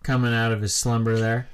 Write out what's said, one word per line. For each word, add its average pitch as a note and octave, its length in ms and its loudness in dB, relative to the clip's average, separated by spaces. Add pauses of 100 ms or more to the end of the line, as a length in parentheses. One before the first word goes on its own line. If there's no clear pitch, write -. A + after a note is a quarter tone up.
coming B2 300 0
out A2+ 180 2
of G#2 100 -2
his G#2 140 -2
slumber A2+ 420 0
there. A2+ 360 0